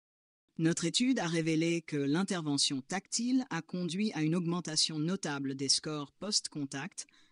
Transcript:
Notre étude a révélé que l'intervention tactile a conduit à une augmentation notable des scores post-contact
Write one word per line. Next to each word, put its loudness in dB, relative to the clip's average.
Notre 2
étude 2
a -2
révélé 2
que -6
l'intervention 0
tactile 0
a -2
conduit -2
à 0
une 4
augmentation 0
notable -2
des -4
scores 0
post-contact -6